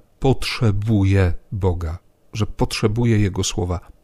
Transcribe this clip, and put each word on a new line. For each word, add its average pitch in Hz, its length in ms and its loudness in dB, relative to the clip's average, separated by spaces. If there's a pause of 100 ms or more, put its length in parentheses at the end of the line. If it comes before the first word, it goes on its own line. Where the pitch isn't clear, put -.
(180)
potrzebuje 101 1160 2 (180)
Boga, 87 460 -4 (340)
że 110 140 -4
potrzebuje 117 760 0
Jego 95 240 0
Słowa 90 360 -4 (240)